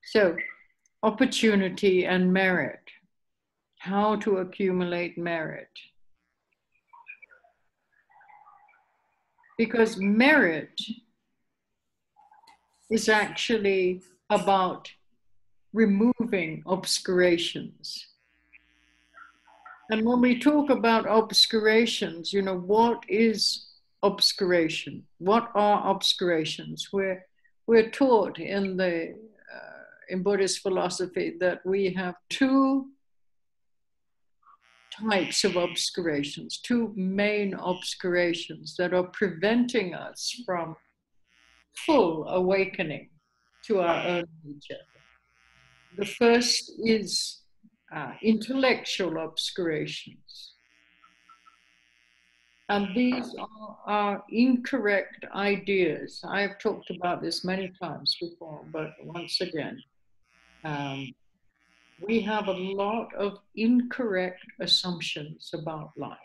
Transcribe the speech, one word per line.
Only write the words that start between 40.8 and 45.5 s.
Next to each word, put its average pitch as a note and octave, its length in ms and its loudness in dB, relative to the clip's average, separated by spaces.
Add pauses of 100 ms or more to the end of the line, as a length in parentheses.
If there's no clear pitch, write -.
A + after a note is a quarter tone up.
full E3+ 440 2
awakening F#3 800 -2 (540)
to G#3 160 0
our E3+ 280 0
own F3 180 -2 (180)
nature. D3 380 -16 (1160)